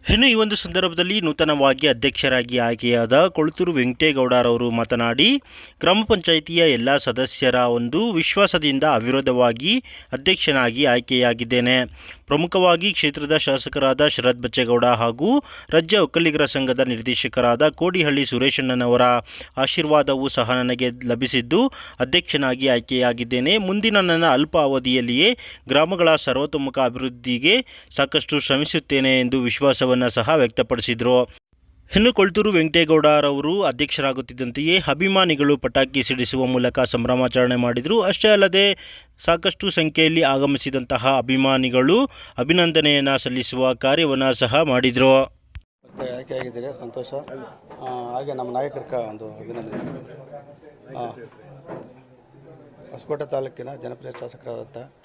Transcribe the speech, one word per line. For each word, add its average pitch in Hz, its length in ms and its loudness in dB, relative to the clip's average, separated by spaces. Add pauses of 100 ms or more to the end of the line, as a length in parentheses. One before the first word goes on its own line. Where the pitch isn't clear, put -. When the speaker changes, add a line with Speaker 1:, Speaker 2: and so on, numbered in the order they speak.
Speaker 1:
ಇನ್ನು 214 180 4
ಈ 247 80 4
ಒಂದು 214 220 0
ಸಂದರ್ಭದಲ್ಲಿ 180 640 -2
ನೂತನವಾಗಿ 147 680 2
ಅಧ್ಯಕ್ಷರಾಗಿ 127 680 0
ಆಯ್ಕೆಯಾದ 120 680 2
ಕೊಳತೂರು 175 460 -2
ವೆಂಕಟೇಗೌಡರವರು 123 960 2
ಮಾತನಾಡಿ, 117 680 0 (420)
ಗ್ರಾಮ 175 160 2 (120)
ಪಂಚಾಯಿತಿಯ 165 640 2
ಎಲ್ಲ 127 240 2
ಸದಸ್ಯರ 127 580 -2
ಒಂದು 123 580 0
ವಿಶ್ವಾಸದಿಂದ 151 720 0
ಅವಿರೋಧವಾಗಿ 127 1000 0 (280)
ಅಧ್ಯಕ್ಷನಾಗಿ 135 720 0
ಆಯ್ಕೆಯಾಗಿದ್ದೇನೆ. 123 1200 0 (200)
ಪ್ರಮುಖವಾಗಿ 175 680 0
ಕ್ಷೇತ್ರದ 147 440 -2
ಶಾಸಕರಾದ 135 680 0
ಶರತ್ 123 320 0
ಬಚ್ಚೇಗೌಡ 120 460 0
ಹಾಗೂ 120 540 2 (320)
ರಾಜ್ಯ 165 280 2
ಒಕ್ಕಲಿಗರ 156 460 2
ಸಂಘದ 131 360 -2
ನಿರ್ದೇಶಕರಾದ 123 880 0
ಕೋಡಿಹಳ್ಳಿ 151 580 0
ಸುರೇಶಣ್ಣನವರ 123 760 0 (540)
ಆಶೀರ್ವಾದವೂ 139 720 0
ಸಹ 123 240 0
ನನಗೆ 127 360 -2 (180)
ಲಭಿಸಿದ್ದು 127 600 0 (340)
ಅಧ್ಯಕ್ಷನಾಗಿ 135 680 0
ಆಯ್ಕೆಯಾಗಿದ್ದೇನೆ. 123 920 0
ಮುಂದಿನ 202 420 0
ನನ್ನ 170 260 2
ಅಲ್ಪ 151 320 2
ಅವಧಿಯಲ್ಲಿಯೇ 131 800 0 (300)
ಗ್ರಾಮಗಳ 160 480 2
ಸರ್ವತೋಮುಖ 139 640 -2
ಅಭಿವೃದ್ಧಿಗೆ 127 1080 -2 (100)
ಸಾಕಷ್ಟು 143 440 -2
ಶ್ರಮಿಸುತ್ತೇನೆ 135 800 0
ಎಂದು 127 200 0
ವಿಶ್ವಾಸವನ್ನ 127 680 0
ಸಹ 113 220 -2
ವ್ಯಕ್ತಪಡಿಸಿದ್ರು. 123 960 0 (720)
ಇನ್ನು 226 160 4
ಕೊಳ್ತೂರು 202 400 2
ವೆಂಕಟೇಗೌಡರವರು 151 1120 2
ಅಧ್ಯಕ್ಷರಾಗುತ್ತಿದ್ದಂತೆಯೇ 135 1300 -2
ಅಭಿಮಾನಿಗಳು 156 680 2
ಪಟಾಕಿ 135 460 -2
ಸಿಡಿಸುವ 127 440 -2
ಮೂಲಕ 123 340 0
ಸಂಭ್ರಮಾಚರಣೆ 127 760 0
ಮಾಡಿದ್ರು. 123 440 0
ಅಷ್ಟೇ 202 280 0
ಅಲ್ಲದೆ 196 460 4 (500)
ಸಾಕಷ್ಟು 180 460 -2
ಸಂಖ್ಯೆಯಲ್ಲಿ 160 520 2
ಆಗಮಿಸಿದಂತಹ 135 920 0
ಅಭಿಮಾನಿಗಳು 131 880 2 (320)
ಅಭಿನಂದನೆಯನ್ನ 147 800 0
ಸಲ್ಲಿಸುವ 127 580 -2
ಕಾರ್ಯವನ್ನ 135 560 0
ಸಹ 131 320 0
ಮಾಡಿದ್ರು. 131 600 4
Speaker 2:
ಮತ್ತೆ - 920 -12
ಆಯ್ಕೆಯಾಗಿದ್ದೀರಿ, 127 640 -10
ಸಂತೋಷ. 123 340 -14
ಆ, 127 1000 -14
ಹಾಗೆ 135 200 -8
ನಮ್ಮ 123 180 -8
ನಾಯಕರ 139 260 -6
ಕ-, 123 300 -8
ಒಂದು 107 180 -14
ಅಭಿನಂದನೆ. 110 800 -12 (920)
ಆ, 120 100 -10 (1800)
ಹೊಸಕೋಟೆ 143 400 -10
ತಾಲೂಕಿನ 135 380 -8 (140)
ಜನಪ್ರಿಯ 123 380 -14
ಶಾಸಕರಾದಂಥ 117 580 -16 (260)